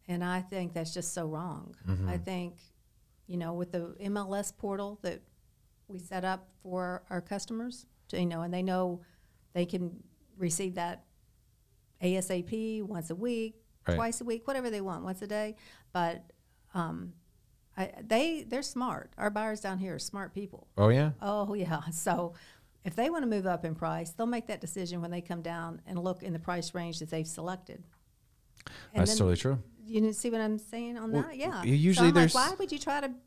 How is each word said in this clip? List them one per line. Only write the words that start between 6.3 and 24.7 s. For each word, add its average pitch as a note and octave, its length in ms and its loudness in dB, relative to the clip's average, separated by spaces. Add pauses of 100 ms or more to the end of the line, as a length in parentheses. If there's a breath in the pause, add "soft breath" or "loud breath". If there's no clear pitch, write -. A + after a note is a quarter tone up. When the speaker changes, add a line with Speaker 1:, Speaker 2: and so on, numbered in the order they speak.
Speaker 1:
for F3+ 460 -4
our F3 120 -2
customers, A3+ 640 -6 (240)
to, F#3 100 -2
you F3+ 60 4
know, E3 160 0
and F3 120 -2
they F#3 100 0
know F#3 380 2 (520 soft breath)
they F3 120 4
can F3 380 -4 (340)
receive F3+ 380 0
that F3 280 -4 (960)
A F#3 160 4
S F#3 140 -2
A F3+ 100 2
P A3 400 -2
once F#3 280 -4
a E3 60 -4
week, A3+ 400 -2 (320)
Speaker 2:
Right. - 80 4
Speaker 1:
twice A3+ 260 0
a A#3 40 -8
week, A3+ 220 -2
whatever C4 220 0
they G#3 120 -2
want, F3+ 220 -4
once F#3 200 -4
a G3 40 -8
day. G#3+ 280 -2 (380 soft breath)
But, E3+ 300 0 (500)
um, F3 400 -4 (640)
I, F#3+ 140 -4 (140)
they, C#4+ 380 2
they're A#3+ 180 -4
smart. B3 560 -4
Our G#3 140 0
buyers G#3+ 300 -2
down F#3+ 180 -4
here F#3+ 160 -4
are - 40 -8
smart - 360 -8
people. - 320 -10 (100)
Speaker 2:
Oh, G#2 120 8
yeah? D3 220 6 (100)
Speaker 1:
Oh, G#3 320 0
yeah. E3 320 -2
<laughs> E3+ 60 -6
So F3 420 0 (500 soft breath)
if F3 120 -6
they B3 140 2
wanna D#4 180 0
move G3+ 200 0
up E3+ 180 0
in D#3+ 100 -2
price, E3 360 -4
they'll A#3 160 -2
make A#3+ 200 -2
that G#3+ 140 -6
decision F3 400 -4